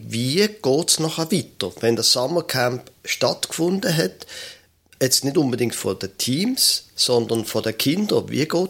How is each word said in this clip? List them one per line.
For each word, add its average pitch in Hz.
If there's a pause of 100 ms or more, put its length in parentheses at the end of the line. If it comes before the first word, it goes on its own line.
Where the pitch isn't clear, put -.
wie 131 (140)
geht's 143
nachher 160
weiter, 101 (100)
wenn 117
das 113
Summercamp 127 (200)
stattgefunden 175
hat, 185 (760)
jetzt 131
nicht 139
unbedingt 120
von 98
den -
Teams, 196 (100)
sondern 113
von -
den 110
Kindern. 165
Wie 123
geht 180